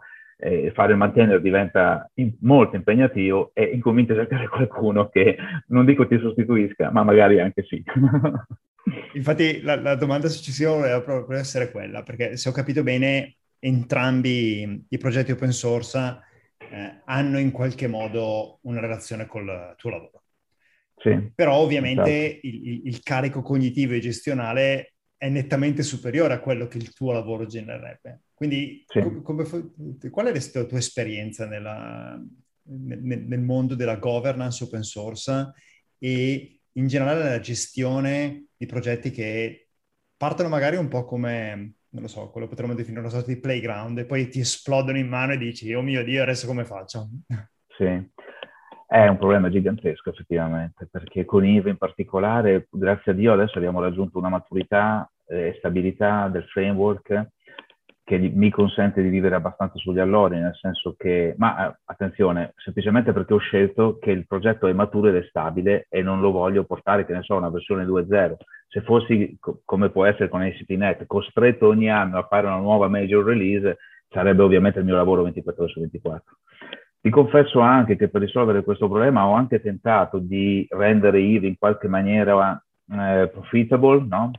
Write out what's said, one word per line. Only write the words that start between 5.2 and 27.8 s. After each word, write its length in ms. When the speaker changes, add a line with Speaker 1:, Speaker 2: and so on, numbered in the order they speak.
Speaker 1:
non 180
dico 220
ti 120
sostituisca, 720
ma 120
magari 360
anche 240
sì. 200
<laughs> 1300
Speaker 2:
Infatti 480
la, 180
la 160
domanda 320
successiva 440
voleva 300
proprio 360
essere 340
quella, 320
perché 320
se 140
ho 20
capito 320
bene 520
entrambi 1300
i 80
progetti 340
open 220
source, 680
eh, 360
hanno 340
in 120
qualche 360
modo 760
una 180
relazione 460
col 500
tuo 120
lavoro. 340
Speaker 1:
Sì, 360
Speaker 2:
Però 220
ovviamente 680
Speaker 1:
esatto. 220
Speaker 2:
il, 200
il, 200
il 160
carico 380
cognitivo 520
e 60
gestionale 960
è 120
nettamente 520
superiore 520
a 60
quello 280
che 100
il 160
tuo 200
lavoro 320
genererebbe. 720